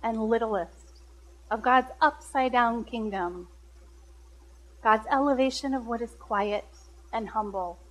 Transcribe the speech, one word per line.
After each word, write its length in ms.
and 220
littlest, 760
of 100
God's 280
upside-down 840
kingdom, 640
God's 280
elevation 640
of 120
what 160
is 180
quiet 460
and 180
humble. 500